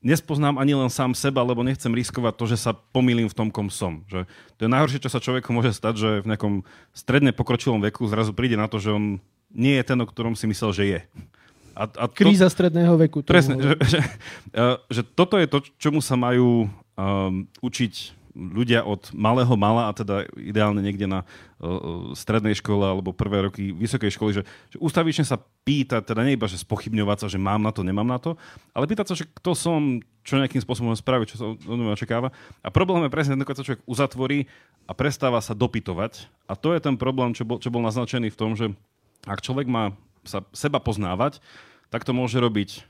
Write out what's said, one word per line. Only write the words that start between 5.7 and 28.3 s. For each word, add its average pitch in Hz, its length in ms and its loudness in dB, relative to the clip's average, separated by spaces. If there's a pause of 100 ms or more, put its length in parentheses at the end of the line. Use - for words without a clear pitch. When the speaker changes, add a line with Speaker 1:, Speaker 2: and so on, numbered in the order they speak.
Speaker 1:
stať, 113 240 -2
že 110 100 2 (140)
v 110 80 -2
nejakom 101 320 -2 (320)
stredne 135 400 2
pokročilom 120 480 0
veku 110 240 -2
zrazu 107 240 0
príde 117 240 0
na 107 160 -2
to, 107 80 -2
že 104 80 -4
on 104 320 -2 (320)
nie 135 260 2
je 123 60 0
ten, 123 160 0
o 113 80 -4
ktorom 117 240 -6
si 110 160 -4
myslel, 107 240 -2
že 101 160 0
je. 87 120 -2 (720)
A, 104 140 -6
a 110 220 -6
to - 100 -10
Speaker 2:
Kríza 190 300 8
stredného 170 500 4
veku, 156 260 4
to - 80 0
Speaker 1:
Presne, 139 240 6
Speaker 2:
hovorí. 143 280 2
Speaker 1:
že, 131 120 4
že, 147 40 4 (520)
e, 117 120 2 (260)
že 113 140 -2
toto 180 360 2
je 156 80 4
to, 143 160 0 (160)
čomu 151 240 0
sa 131 160 0
majú, 123 480 4 (300)
ehm, 95 500 -2 (160)
učiť - 580 -6 (100)
ľudia 113 520 2
od 101 280 -6
malého 120 480 2
mala, 110 280 4
a 104 80 -6
teda 101 280 -4 (160)
ideálne 104 400 2
niekde 101 240 -2
na, 95 160 -2 (400)
e, 82 80 -8
e, 90 80 -4 (400)
strednej 107 400 0
škole 101 240 0
alebo 95 320 0
prvé 101 360 0
roky 98 280 -6
vysokej 110 400 -2
školy, 107 140 0 (100)
že, - 20 -8 (300)
že - 80 -14
ustavične 165 440 0
sa 131 160 -2
pýtať, 135 600 -2
teda 113 240 -2
nie 139 160 2
iba, 107 80 -2
že 90 120 -8
spochybňovať 104 640 -2
sa, - 40 -6
že 92 80 -6
mám 98 240 0
na 107 120 0
to, 98 120 -4
nemám 101 240 -2
na 127 80 -2
to, 160 240 -6 (320)